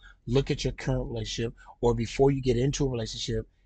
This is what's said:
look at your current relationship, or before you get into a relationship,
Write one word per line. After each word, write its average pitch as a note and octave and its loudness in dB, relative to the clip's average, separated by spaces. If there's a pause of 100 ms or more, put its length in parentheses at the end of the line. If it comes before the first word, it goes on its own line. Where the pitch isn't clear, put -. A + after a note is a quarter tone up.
(260)
look C3+ 2
at C#3+ -2
your B2+ -2
current B2+ -2
relationship, A#2 -6 (280)
or A#2+ 6
before A#2+ 4
you C3+ 0
get B2+ 2
into C#3 0
a C3+ -2
relationship, A2+ -6 (200)